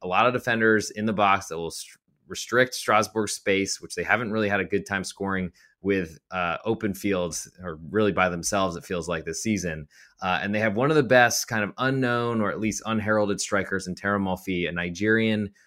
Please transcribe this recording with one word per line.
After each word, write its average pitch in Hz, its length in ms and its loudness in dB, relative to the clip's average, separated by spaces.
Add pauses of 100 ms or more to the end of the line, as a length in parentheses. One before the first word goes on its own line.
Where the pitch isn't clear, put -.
a 90 60 -6
lot 98 180 4
of 123 80 4
defenders 113 560 2
in 107 160 -6
the 110 80 0
box 98 340 4
that 80 100 -6
will 82 120 -6
st-, - 300 -14 (280)
restrict 120 460 0
Strasbourg's 107 600 0
space, 98 460 0
which 87 140 -16
they 87 100 -4
haven't 104 280 0
really 107 180 0
had 101 100 0
a 92 60 0
good 95 220 -4
time 95 160 -2
scoring 95 480 -4 (320)
with, 92 340 -2 (140)
uh, 87 320 -2
open 110 300 -2
fields 90 580 -2 (100)
or 87 160 -8 (120)
really 104 240 2
by 92 160 4
themselves, 87 480 -2
it 73 80 -14
feels 85 240 -4
like 80 160 -4
this 82 180 -6
season. 85 440 -2 (340)
Uh, 92 200 0
and 101 140 -2
they 107 40 0
have 107 180 0
one 131 120 2
of 160 60 4
the 147 80 6
best 120 460 4
kind 110 120 -2
of 98 160 -2
unknown 120 640 0
or 101 100 2
at 82 120 -4
least 110 240 -2
unheralded 107 560 2
strikers 95 440 -2
in 90 80 -6
Terem 101 300 0
Moffi, 90 440 -2
a 78 40 -2
Nigerian 104 800 0 (160)